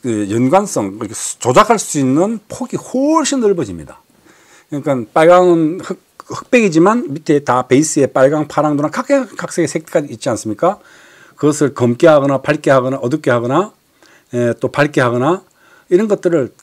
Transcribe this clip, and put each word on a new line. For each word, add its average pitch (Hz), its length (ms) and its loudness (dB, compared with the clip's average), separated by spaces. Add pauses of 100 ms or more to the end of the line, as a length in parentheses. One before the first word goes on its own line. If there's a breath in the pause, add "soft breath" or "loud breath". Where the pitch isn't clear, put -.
그, 107 280 -4
연관성, 123 680 0
이렇게 107 140 -10
수-, - 260 -12
조작할 190 400 2
수 - 200 -4
있는 165 400 0 (100)
폭이 - 280 -10
훨씬 285 640 -2
넓어집니다. 123 600 -4 (680 soft breath)
그러니까 135 440 -4
빨강은 175 680 4
흑-, - 200 -12 (240)
흑백이지만 220 880 0
밑에 147 300 -2
다 127 240 -2
베이스에 139 400 2
빨강, 147 400 0
파랑, 151 280 -2
노랑, 147 160 -2
각각, 262 440 -2
각색의 170 320 -4
색깔이 160 420 -4
있지 120 200 -8
않습니까? 117 500 -4 (560 soft breath)
그것을 143 380 0
검게 120 340 2
하거나 139 340 2
밝게 151 280 -2
하거나 131 280 2
어둡게 135 340 -2
하거나, 127 420 -2 (600 soft breath)
에, 120 260 0
또 131 80 -2
밝게 143 340 0
하거나 123 420 0 (460 soft breath)
이런 190 180 2
것들을 170 560 -2